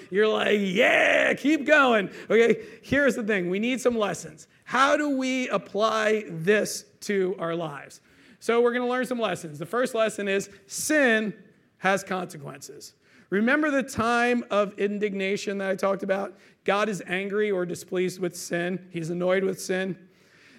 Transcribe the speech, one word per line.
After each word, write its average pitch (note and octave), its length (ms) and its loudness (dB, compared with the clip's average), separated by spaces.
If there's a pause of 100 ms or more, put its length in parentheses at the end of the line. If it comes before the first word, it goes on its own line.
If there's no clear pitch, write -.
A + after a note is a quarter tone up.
(100)
you're G#3 160 2
like, G#3 320 2
"Yeah, G#3 760 4
keep C#4+ 320 0
going." B3+ 440 4 (180)
Okay, A3+ 380 4 (160)
here's C4+ 320 2
the B3 80 -6
thing. G3 260 -2
We F#3+ 120 -2
need A#3+ 200 -2
some B3 160 2
lessons. F3 520 -6 (160)
How C#4 320 4
do D4 140 -2
we C4 400 -2
apply G#3+ 800 0
this G3 580 0 (160)
to F#3+ 360 -2
our E3+ 160 -4
lives? C#3+ 460 -10 (400)
So A#3 220 2
we're A#3+ 100 4
gonna B3 160 -2
learn B3+ 160 0
some B3 160 -4
lessons. F3 380 -4
The D#3+ 80 -8
first B3 280 -2
lesson G#3+ 320 -2
is G3 220 -2 (180)
sin A#3 680 2 (420)
has F#3+ 260 0
consequences. D#3 920 -10 (340)
Remember C4 420 2
the C4+ 120 2
time A#3+ 680 0
of G3+ 280 0
indignation G3+ 800 -2
that F#3+ 120 -4
I G3 60 -2
talked G3 260 -2
about? F#3+ 340 -4 (280)
God G#3 240 2
is F#3+ 180 -4
angry G3+ 440 -2
or F3+ 160 0
displeased F3+ 520 -4
with F3 160 -4
sin. F3 560 -6
He's E3 200 -6
annoyed F3+ 340 2
with F#3+ 160 -2
sin. F#3 360 -4 (640)